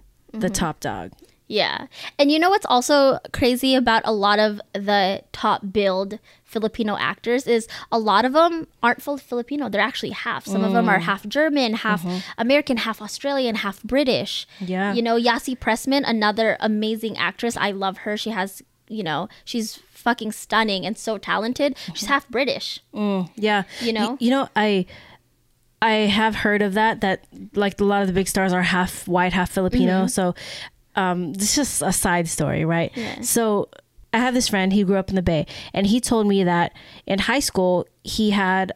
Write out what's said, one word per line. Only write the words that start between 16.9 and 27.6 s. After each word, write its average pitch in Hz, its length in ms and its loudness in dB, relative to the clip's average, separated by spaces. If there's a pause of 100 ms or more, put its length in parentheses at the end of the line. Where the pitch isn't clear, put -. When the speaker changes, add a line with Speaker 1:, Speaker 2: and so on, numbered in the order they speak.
Speaker 2:
actress. 208 400 -4
I 202 140 -2
love 190 280 -4
her. 214 180 -6
She 214 140 -6
has, 196 320 -6 (260)
you 214 160 -8
know, 160 240 -4 (160)
she's 226 320 -6 (180)
fucking 233 380 -2
stunning 208 520 -2
and 214 140 -6
so 220 180 -4
talented. 233 600 -2 (180)
She's 226 100 -8
Speaker 1:
Mm-hmm. 233 80 -2
Speaker 2:
half 277 160 0
British. - 520 -4 (120)
Speaker 1:
Mm, 196 440 -2
yeah. 208 260 0 (180)
Speaker 2:
You 233 140 -2
Speaker 1:
Y-, 220 60 -2
Speaker 2:
know? 226 180 0
Speaker 1:
you 233 120 2
know, 269 260 2
I, 208 300 2 (960)
I 214 300 4
have 214 260 2
heard 208 260 2
of 196 120 0
that, 220 280 2
that, 190 220 -2 (300)
like, 202 260 0